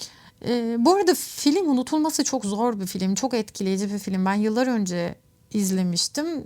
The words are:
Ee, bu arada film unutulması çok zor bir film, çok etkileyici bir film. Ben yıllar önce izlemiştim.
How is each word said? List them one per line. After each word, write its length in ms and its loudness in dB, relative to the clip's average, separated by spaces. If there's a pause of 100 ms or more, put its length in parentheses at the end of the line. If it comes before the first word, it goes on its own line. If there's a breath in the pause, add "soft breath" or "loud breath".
(460 loud breath)
Ee, 340 0
bu 160 6
arada 200 0
film 540 0
unutulması 540 2
çok 220 -4
zor 340 0
bir 60 -4
film, 300 -2
çok 180 -2
etkileyici 600 -2
bir 60 -4
film. 260 -2
Ben 80 2
yıllar 340 2
önce 480 -2 (380)
izlemiştim. 920 0